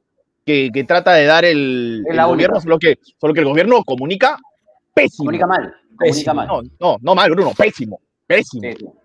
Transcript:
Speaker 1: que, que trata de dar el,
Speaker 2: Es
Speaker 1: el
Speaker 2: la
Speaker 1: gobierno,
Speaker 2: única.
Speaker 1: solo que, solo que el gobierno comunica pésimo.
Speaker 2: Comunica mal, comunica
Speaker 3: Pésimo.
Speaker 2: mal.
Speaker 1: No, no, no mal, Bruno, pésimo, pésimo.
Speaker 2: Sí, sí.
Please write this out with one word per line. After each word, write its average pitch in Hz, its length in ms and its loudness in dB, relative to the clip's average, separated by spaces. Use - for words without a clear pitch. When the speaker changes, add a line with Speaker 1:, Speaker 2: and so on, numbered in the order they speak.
Speaker 1:
que, 139 280 0
que 135 100 -2
trata 175 300 2
de 151 120 4
dar 160 200 4
el, 127 600 -2
Speaker 2:
Es 165 60 -6
Speaker 1:
el 165 60 -4
Speaker 2:
la 165 80 4
Speaker 1:
gobierno, 175 300 2
Speaker 2:
única. 165 80 -4
Speaker 1:
solo 160 160 0
que, 165 180 2
solo 156 140 0
que 160 80 0
el 147 40 2
gobierno 180 380 2
comunica 190 540 -2
pésimo. 156 300 0
Speaker 2:
Comunica 165 220 -2
mal, 185 120 0
comunica - 400 -14
Speaker 3:
Pésimo. 151 340 0
Speaker 2:
mal. 127 140 -6
Speaker 1:
No, 127 140 -4
no, 160 220 0
no 165 140 0
mal, 180 140 2
Bruno, 165 260 0
pésimo, 113 440 -4
pésimo. 175 380 -4
Speaker 2:
Sí, 117 160 -12
sí. 104 60 -18